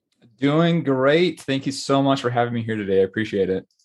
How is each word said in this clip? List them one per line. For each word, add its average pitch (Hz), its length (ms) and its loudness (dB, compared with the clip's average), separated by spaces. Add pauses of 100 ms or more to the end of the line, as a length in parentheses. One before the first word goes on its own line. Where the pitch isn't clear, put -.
(400)
Doing 160 440 2
great. 143 580 2
Thank 135 240 -4
you 143 60 -4
so 139 320 0
much 135 180 0
for 117 80 -2
having 120 240 -2
me 117 80 -4
here 110 140 -6
today. 98 240 0
I 95 60 4
appreciate 98 440 -2
it. 95 160 -4 (200)